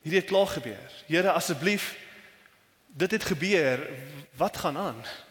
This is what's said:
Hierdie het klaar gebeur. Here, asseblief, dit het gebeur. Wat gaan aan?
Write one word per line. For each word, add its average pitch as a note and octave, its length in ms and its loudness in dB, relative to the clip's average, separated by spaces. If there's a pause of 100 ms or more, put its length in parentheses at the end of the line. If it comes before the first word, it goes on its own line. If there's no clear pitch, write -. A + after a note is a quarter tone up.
Hierdie F3 180 2
het F3+ 100 -4
klaar F#3+ 180 4
gebeur. A2+ 440 -8 (160)
Here, F3+ 240 4
asseblief, E3+ 640 0 (880)
dit E3+ 240 0
het G#3+ 120 0
gebeur. D#3 640 2 (500)
Wat F#3+ 200 0
gaan D3 200 -2
aan? B2+ 260 -4 (260)